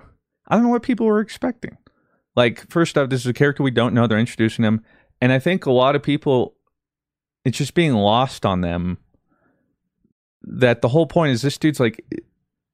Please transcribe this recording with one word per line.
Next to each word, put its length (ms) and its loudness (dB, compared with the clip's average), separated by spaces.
I 80 0
don't 80 2
know 60 2
what 140 0
people 220 -2
were 160 2
expecting. 560 -8
Like, 340 0
first 280 0
off, 120 0
this 120 -2
is 60 -6
a 60 0
character 300 0
we 80 0
don't 240 0
know. 120 4
They're 120 0
introducing 440 -2
him. 220 0
And 140 2
I 60 0
think 260 -2
a 60 0
lot 260 4
of 60 -10
people, 520 -2
it's 140 -2
just 160 -4
being 220 2
lost 500 0
on 160 0
them 380 -4
that 380 0
the 60 2
whole 200 2
point 260 0
is 80 -2
this 160 -2
dude's, 220 0
like, 260 -2